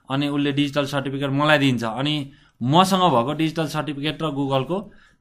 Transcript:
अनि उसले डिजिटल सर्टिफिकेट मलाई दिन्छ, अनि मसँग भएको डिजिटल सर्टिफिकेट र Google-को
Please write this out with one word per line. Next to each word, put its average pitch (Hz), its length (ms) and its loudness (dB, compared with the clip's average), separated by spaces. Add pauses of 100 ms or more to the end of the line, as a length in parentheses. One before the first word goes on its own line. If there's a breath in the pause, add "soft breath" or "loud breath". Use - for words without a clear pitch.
अनि 143 180 -2
उसले 143 260 -2
डिजिटल 143 320 -2
सर्टिफिकेट 139 440 -4
मलाई 147 300 4
दिन्छ, 127 240 2
अनि 139 480 -4 (300 loud breath)
मसँग 185 500 4
भएको 123 240 2
डिजिटल 160 320 -2
सर्टिफिकेट 151 540 -6
र 156 100 -2
Google-को 139 480 -2 (420 loud breath)